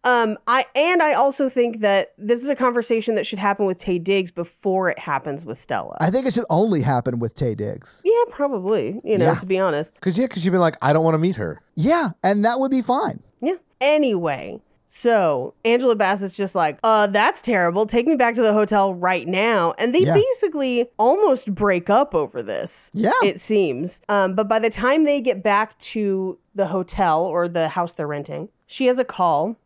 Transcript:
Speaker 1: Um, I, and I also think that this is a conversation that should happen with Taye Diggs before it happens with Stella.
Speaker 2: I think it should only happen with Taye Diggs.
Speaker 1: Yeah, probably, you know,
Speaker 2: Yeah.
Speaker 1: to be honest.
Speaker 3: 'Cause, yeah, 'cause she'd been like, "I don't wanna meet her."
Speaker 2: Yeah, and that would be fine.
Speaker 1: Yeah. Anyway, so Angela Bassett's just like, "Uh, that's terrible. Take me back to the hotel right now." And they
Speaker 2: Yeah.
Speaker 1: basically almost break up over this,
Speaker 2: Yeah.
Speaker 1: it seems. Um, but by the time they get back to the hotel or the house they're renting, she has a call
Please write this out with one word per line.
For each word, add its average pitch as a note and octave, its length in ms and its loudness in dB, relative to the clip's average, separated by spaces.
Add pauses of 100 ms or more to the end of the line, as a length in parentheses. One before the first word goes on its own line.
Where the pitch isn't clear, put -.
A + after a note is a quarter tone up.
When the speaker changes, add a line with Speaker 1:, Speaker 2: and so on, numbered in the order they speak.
Speaker 1:
Um, A#3 340 2 (100)
I, B3 180 2 (100)
and E4 280 2
I D4+ 100 2
also C#4 360 0
think A#3+ 320 -2
that G3 360 2
this A#3 240 -2
is C4+ 80 -6
a C#4 60 2
conversation A#3 600 0
that G3 120 0
should G3 120 -8
happen G3+ 260 0
with F#3 120 -2
Taye F3+ 260 -4
Diggs F#3+ 280 0
before F#3 580 -4
it - 100 -4
happens C#3+ 460 -6
with A2+ 140 -10
Stella. D#2+ 400 -8
Speaker 2:
I D#3+ 100 2
think B3+ 180 0
it A3+ 60 -2
should A#3 160 -2
only F3+ 320 2
happen B2 380 0
with A#2 160 -6
Taye A#2+ 220 -2
Diggs. - 460 -10
Speaker 1:
Yeah, G4+ 100 2 (160)
probably, G3+ 760 -2
you G#3+ 140 0
know, E3+ 80 2
Speaker 2:
Yeah. D#3+ 100 4
Speaker 1:
to - 100 -10
be F#3 140 -2
honest. D#3+ 420 -2
Speaker 3:
'Cause, F#3 160 -2
yeah, B3+ 100 0
'cause - 140 -8
she'd F3+ 100 0
been F#3 80 2
like, E3 220 2
"I C#3+ 120 2
don't D#3+ 100 4
wanna D#3+ 160 2
meet F3 160 0
her." F2+ 260 -8 (140)
Speaker 2:
Yeah, C4 360 2 (120)
and G3+ 220 2
that A#3+ 140 2
would C4 120 0
be C4 100 0
fine. C4 380 -2 (220)
Speaker 1:
Yeah. E4+ 140 -2 (240)
Anyway, G3 800 0 (280)
so F3 680 0 (100)
Angela A#3+ 320 4
Bassett's G3 400 -2
just G3 200 -4
like, D#3+ 280 0
"Uh, G#3+ 220 4
that's A#3 380 0
terrible. F#3+ 420 0
Take A#3 220 0
me D#4+ 80 4
back A#3+ 200 2
to B3 60 0
the G#3+ 120 4
hotel G3+ 420 2
right F3 320 -2
now." F#3+ 500 0
And A#3+ 160 -2
they E4 60 4
Speaker 2:
Yeah. - 160 4
Speaker 1:
basically D4+ 840 0
almost C4+ 560 2
break F#3 380 0
up C4 240 2
over C3+ 260 -2
this, G2 540 -8
Speaker 2:
Yeah. A3 160 2 (120)
Speaker 1:
it - 160 0
seems. F3 680 -2
Um, G3 240 2
but G#3 160 -2
by A3 80 2
the A3 140 0
time C#4 340 2
they C#4+ 160 0
get G#3 220 -2
back G#3+ 360 0
to F#3+ 600 -4 (160)
the G3 120 0
hotel F3+ 560 0
or F3 240 0
the E3+ 220 -2
house E3+ 240 -4
they're D3+ 140 -6
renting, D3 420 -8 (160)
she - 220 -2
has B3 100 2
a B3+ 80 0
call F3 600 0